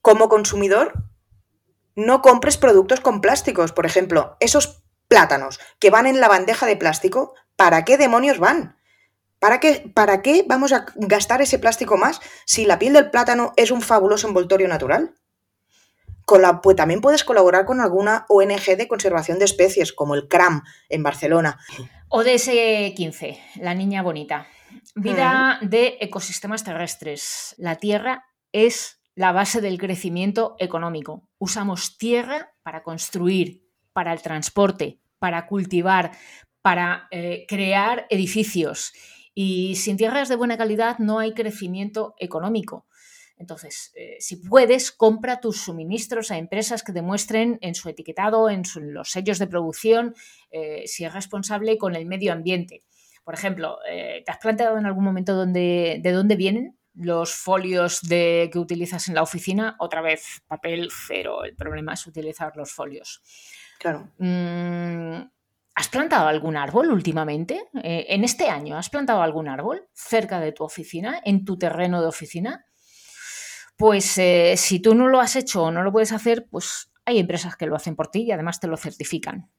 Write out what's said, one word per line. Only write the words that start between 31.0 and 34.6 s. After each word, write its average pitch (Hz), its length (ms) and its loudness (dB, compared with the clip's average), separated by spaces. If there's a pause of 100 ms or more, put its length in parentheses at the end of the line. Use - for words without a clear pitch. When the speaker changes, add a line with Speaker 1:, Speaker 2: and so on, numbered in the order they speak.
Speaker 2:
Usamos 196 600 -6
tierra 247 560 -4 (100)
para 160 200 -14
construir, 180 800 -4 (300)
para 170 180 -4
el 170 100 -6
transporte, 165 800 -2 (200)